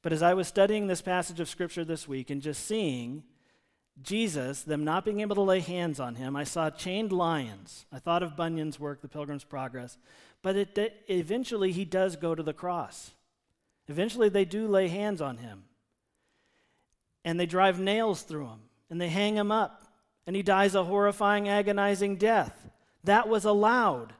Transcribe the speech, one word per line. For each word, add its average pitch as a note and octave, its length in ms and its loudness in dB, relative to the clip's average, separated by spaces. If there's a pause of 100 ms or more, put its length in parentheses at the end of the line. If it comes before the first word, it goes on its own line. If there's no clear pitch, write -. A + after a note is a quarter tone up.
But D#3+ 100 -2
as D#3 80 0
I F3 140 6
was F#3 120 -2
studying G#3 380 4
this F#3 160 -2
passage F3+ 380 -2
of D#3+ 100 -4
Scripture E3+ 340 -6
this D#3+ 240 -6
week C3+ 220 -8
and C#3+ 140 -4
just D3 220 -6
seeing D3 580 -4 (760)
Jesus, D3+ 600 -4
them D3+ 240 -2
not E3 180 0
being G#3 160 -2
able G#3 160 -2
to G3+ 60 2
lay F#3+ 200 4
hands E3+ 380 -4
on B2 160 -6
him, C3 200 -6
I C#3+ 80 -4
saw D#3 260 -2
chained F#3+ 420 -4
lions. D#3 800 -2
I C3+ 60 -14
thought E3+ 260 0
of D3+ 140 -6
Bunyan's D#3+ 420 -4
work, C#3+ 220 -8
The C#3 80 -16
Pilgrim's D3 340 -8
Progress. B2+ 540 -10 (460)
But F#3+ 120 0
it, G3 220 -2
it, A3 320 -4
eventually F#3+ 640 0
he F#3 140 -2
does F#3 300 0
go E3 200 -2
to D#3 80 -6
the D3+ 100 -4
cross. F3 580 -8 (760)
Eventually G#3 420 2
they G3 160 4
do G#3 220 -4
lay F#3+ 220 4
hands G3 320 -4
on C3+ 160 -6
him. G#2+ 260 -16 (1600)
And E3 140 -2
they F3 80 0
drive F#3 320 4
nails G3+ 420 0
through D3+ 240 -8
him. A2 140 -16 (320)
And E3+ 100 -6
they F3 80 -2
hang G3+ 260 0
him G#3 160 0
up. G#3+ 340 -2 (420)
And F#3 80 -4
he G3 80 0
dies G3 320 4
a F#3+ 80 4
horrifying, G3+ 680 2
agonizing G3+ 680 2
death. G#3 520 2 (360)
That G#3+ 240 6
was G#3 160 2
allowed. G#3 760 4